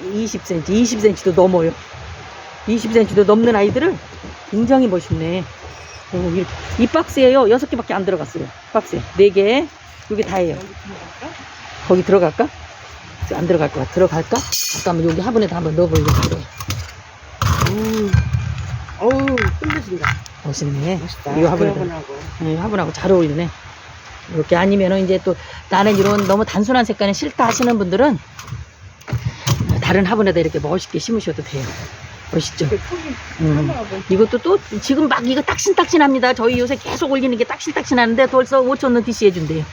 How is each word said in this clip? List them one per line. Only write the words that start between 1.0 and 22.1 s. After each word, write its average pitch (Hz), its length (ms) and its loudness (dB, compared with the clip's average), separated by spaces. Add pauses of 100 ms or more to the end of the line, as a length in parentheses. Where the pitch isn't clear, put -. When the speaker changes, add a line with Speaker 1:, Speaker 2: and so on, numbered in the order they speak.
Speaker 1:
센티미터도 185 420 4
넘어요. 175 300 4 (960)
이십 220 240 -2
센티미터도 208 320 4 (100)
넘는 226 220 4
아이들을 208 400 2 (560)
굉장히 240 340 4
멋있네. 170 560 -2 (720)
오, - 20 -4 (140)
이렇게. 180 180 -2 (300)
이 233 80 4
박스에요, 262 640 4
여섯 254 180 2
개밖에 240 240 -6
안 190 120 -2
들어갔어요. 160 420 -4 (260)
박스에 208 300 -2 (140)
네 196 140 8
개. 214 360 2 (460)
여기 214 100 0
다예요. 175 320 -2
Speaker 2:
여기 - 160 -12 (140)
들어갈까? 190 440 -16 (600)
Speaker 1:
거기 185 160 4
들어갈까? 190 440 2 (840)
안 165 140 -4
들어갈 156 240 2
것 143 80 -6
같아. 127 120 -6
들어갈까? 165 460 0
잠깐만, - 720 -2
여기 165 100 0
화분에다 208 360 0
한번 160 200 -2
넣어보려고 160 340 2 (120)
그래. - 160 -2 (1300)
Speaker 2:
음. 214 380 -2 (880)
어우, 269 360 2 (240)
끝내준다. 311 480 -6 (360)
Speaker 1:
멋있네. 147 520 -4
Speaker 2:
멋있다. 151 400 -6
Speaker 1:
이거 165 140 4
화분에다. 165 300 0
Speaker 2:
화분하고. 160 360 -8 (240)